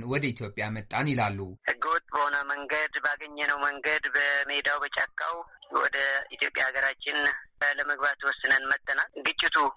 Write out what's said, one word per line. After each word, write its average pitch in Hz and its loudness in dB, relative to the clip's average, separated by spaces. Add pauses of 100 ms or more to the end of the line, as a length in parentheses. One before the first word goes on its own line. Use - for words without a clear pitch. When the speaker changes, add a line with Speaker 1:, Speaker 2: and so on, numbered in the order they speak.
Speaker 1:
ወደ 135 0
ኢትዮጵያ 107 -4
መጣን 110 -2
ይላሉ። 110 2 (260)
Speaker 2:
ህገወጥ 165 0
በሆነ 143 0 (120)
መንገድ፣ 143 -2
ባገኘነው 147 -2
መንገድ፣ 143 0
በሜዳው፣ 143 2
በጫካው 156 -2 (380)
ወደ 139 2 (340)
ኢትዮጵያ 143 0
ሀገራችን 135 0 (580)
ለመግባት 143 0
ወስነን 135 2
መጥተናል። 139 -2 (120)
ግጭቱ - 0 (200)